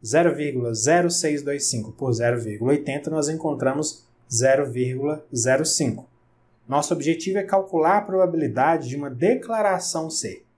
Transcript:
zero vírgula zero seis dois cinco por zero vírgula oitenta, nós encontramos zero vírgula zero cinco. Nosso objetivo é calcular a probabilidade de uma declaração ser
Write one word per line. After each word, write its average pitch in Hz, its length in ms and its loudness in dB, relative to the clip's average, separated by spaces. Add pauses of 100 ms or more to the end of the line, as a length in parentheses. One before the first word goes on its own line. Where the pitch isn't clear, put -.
zero 151 300 2
vírgula 127 400 -4
zero 165 360 2
seis 151 320 -2
dois 143 240 -4
cinco 110 260 -4
por 131 200 -2
zero 120 260 0
vírgula 110 340 -2
oitenta, 143 380 -2
nós 151 180 0
encontramos 151 760 -2 (260)
zero 131 400 4
vírgula 127 540 -2 (100)
zero 131 300 2
cinco. - 420 -2 (640)
Nosso 143 240 0
objetivo 165 460 -2
é 196 40 -2
calcular 190 560 2
a 202 40 0
probabilidade 160 880 2
de 131 80 -6
uma 143 140 -6
declaração 185 1000 0
ser 107 340 -8 (140)